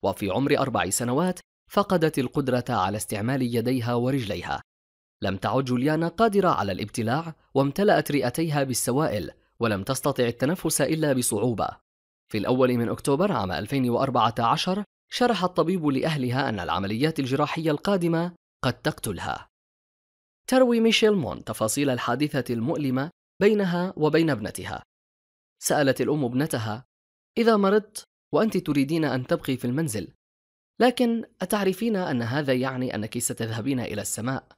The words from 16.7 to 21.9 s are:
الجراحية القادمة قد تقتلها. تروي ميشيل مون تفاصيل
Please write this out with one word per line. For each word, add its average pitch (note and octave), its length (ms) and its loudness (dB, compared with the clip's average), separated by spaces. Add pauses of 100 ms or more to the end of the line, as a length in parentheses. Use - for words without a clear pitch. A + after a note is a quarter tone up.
الجراحية D3 520 0
القادمة F3 640 0 (300)
قد B2 180 -2
تقتلها. F2 680 -6 (1000)
تروي B3 340 4
ميشيل A3+ 320 6
مون A2+ 320 -2
تفاصيل A#2 460 0